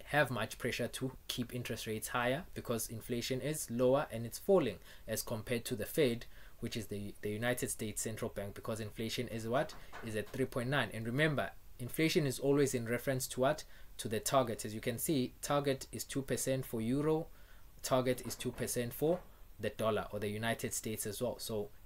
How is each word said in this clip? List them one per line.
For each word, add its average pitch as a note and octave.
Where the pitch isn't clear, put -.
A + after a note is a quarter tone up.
have D3
much A2+
pressure -
to C3
keep -
interest A#2+
rates A2
higher, B2+
because -
inflation A#2+
is D3
lower B2+
and A2+
it's -
falling, D3
as A2
compared A#2
to C3
the G#2
Fed, B2
which A#2
is G#2+
the, G2+
the G#2
United A#2
States G#2+
Central A2+
Bank, G2+
because A2
inflation A2+
is A2+
what? B2+
Is G#2+
at G#2
three C3
point B2
nine. C3
And A2+
remember, B2+
inflation D#3
is B2+
always C#3
in A#2
reference B2+
to -
what? C#3
To -
the G#2+
target. A#2+
As G#2+
you A2
can A#2
see, B2+
target C#3
is A2+
two -
percent C3
for A#2
euro, D3
target B2+
is A#2
two -
percent A#2+
for E3
the G#2
dollar G#2+
or G#2
the G#2
United A2+
States -
as G#2
well. A#2+
So G#2